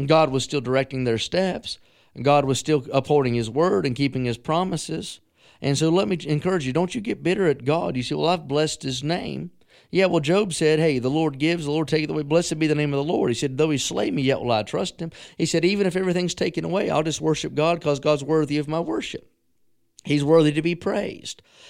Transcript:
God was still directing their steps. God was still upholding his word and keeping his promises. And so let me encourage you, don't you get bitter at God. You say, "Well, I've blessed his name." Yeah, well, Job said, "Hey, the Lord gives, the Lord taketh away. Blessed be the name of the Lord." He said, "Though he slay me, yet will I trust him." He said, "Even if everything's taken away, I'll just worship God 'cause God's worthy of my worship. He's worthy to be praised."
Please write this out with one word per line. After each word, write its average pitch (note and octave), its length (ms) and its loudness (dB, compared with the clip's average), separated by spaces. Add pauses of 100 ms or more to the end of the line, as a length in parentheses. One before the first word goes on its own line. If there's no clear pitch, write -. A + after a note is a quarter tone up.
God D#3 240 6
was C3 140 -2
still D3 180 -4
directing C3 420 -2
their A#2 140 2
steps. F3+ 600 -2 (420)
God C#3+ 240 4
was C3+ 140 0
still D3 340 0
upholding C#3 400 2
his A#2 160 -2
word E3+ 380 2
and B2 80 -2
keeping C3 300 -2
his A#2+ 120 -2
promises. E3 840 -4 (440)
And C#3 160 0
so D#3+ 100 2
let F#3+ 180 2
me F#3 200 -2
encourage D3+ 400 0
you, B2+ 60 -4
don't F3 200 0
you A#3+ 80 -6
get G3+ 220 -6
bitter F#3 240 2
at C3 180 0
God. D#3 320 0
You B2 60 -4
say, C#3+ 100 -6
"Well, D3+ 160 0
I've E3 180 -2
blessed D3+ 360 -2
his C3 200 -6
name." D#3 460 -6 (420)
Yeah, F#3+ 140 4
well, E3+ 140 2
Job F3 340 2
said, D#3 240 2
"Hey, D#3 220 2
the B2 100 0
Lord D3 300 0
gives, E3 260 0
the C#3+ 60 -2
Lord D#3 160 0
taketh D3+ 240 0
away. D3+ 100 -2
Blessed D#3 380 0
be D#3 80 2
the D3+ 80 2
name D3 180 0
of C#3 40 0
the C#3+ 140 -2
Lord." B2 200 2
He - 20 0
said, C3 240 -2
"Though D#3 140 2
he C#3 80 0
slay - 320 -2
me, D3+ 100 0
yet C3 180 2
will A#2+ 120 -2
I A2 100 2
trust F3+ 380 -4
him." E3 120 -8 (240)
He E3 120 0
said, E3 180 2
"Even G3+ 220 2
if F3 80 0
everything's F3+ 400 0
taken E3+ 280 -2
away, F3+ 280 -2
I'll D3+ 100 2
just D#3 200 -4
worship D3+ 340 -2
God D#3+ 260 0
'cause C#3+ 180 0
God's D3+ 240 0
worthy D3 360 0
of C#3+ 80 -4
my D#3 120 -2
worship. - 520 -6 (720)
He's D3 200 0
worthy D3+ 280 6
to D3+ 100 -2
be E3+ 140 0
praised." - 640 -6 (280)